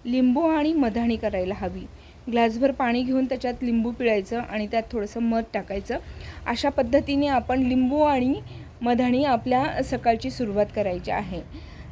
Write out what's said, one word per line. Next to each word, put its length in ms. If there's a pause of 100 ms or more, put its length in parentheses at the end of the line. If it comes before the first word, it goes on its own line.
लिंबू 360
आणि 320
मधाणी 440
करायला 400
हवी. 260 (480)
ग्लासभर 400
पाणी 320
घेऊन 220
त्याच्यात 380
लिंबू 280
पिळायचं 480
आणि 280
त्यात 160 (100)
थोडंसं 280
मध 220 (120)
टाकायचं. 440 (480)
अशा 220
पद्धतीने 580
आपण 360
लिंबू 380
आणि 420 (400)
मधाणी 420
आपल्या 580
सकाळची 480
सुरुवात 360 (100)
करायची 340
आहे. 320 (500)